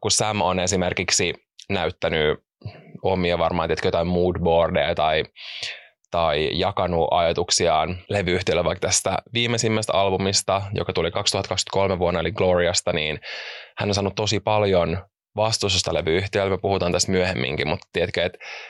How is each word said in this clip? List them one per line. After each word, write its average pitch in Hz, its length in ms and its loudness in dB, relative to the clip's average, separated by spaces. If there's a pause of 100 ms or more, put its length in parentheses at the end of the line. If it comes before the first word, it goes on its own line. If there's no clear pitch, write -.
kun 104 100 -2
Sam 107 300 0
on 92 180 2
esimerkiksi 90 760 0 (360)
näyttänyt 80 720 0 (640)
omia 90 340 2
varmaan, 82 320 0
tiedätkö, 80 180 -2
jotain 87 200 0
moodboardeja 87 880 2
tai, 78 280 2 (880)
tai 78 420 0
jakanut 87 580 0
ajatuksiaan 85 840 2 (120)
levyyhtiölle 90 540 0
vaikka 80 240 -2
tästä - 300 -2 (160)
viimeisimmästä 113 600 0
albumista, 98 680 2 (120)
joka 87 200 -2
tuli 85 180 0
kaksituhatta 101 380 -2
kaksikymmentäkolme 98 500 0
vuonna, 87 200 2
eli 82 120 -2
Gloriasta, 90 600 2
niin 76 260 -2 (580)
hän 107 120 -2
on 101 60 2
saanut 98 200 0
tosi 104 240 0
paljon 95 580 2 (380)
vastustusta 101 580 0
levyyhtiölle. 95 580 0
Me 92 60 0
puhutaan 92 340 0
tästä - 200 0
myöhemminkin, 78 560 0
mutta 80 260 -4
tiedätkö, 87 320 0
että, - 120 -6 (320)